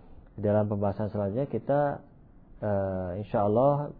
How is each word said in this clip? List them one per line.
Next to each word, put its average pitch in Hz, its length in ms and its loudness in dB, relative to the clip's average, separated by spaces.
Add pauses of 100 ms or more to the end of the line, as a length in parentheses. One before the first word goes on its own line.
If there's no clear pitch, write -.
(400)
Dalam 104 240 4
pembahasan 104 480 -2
selanjutnya 104 320 -2
kita 139 640 -2 (520)
eh, 95 640 -2
insya 104 240 0
Allah, 139 540 2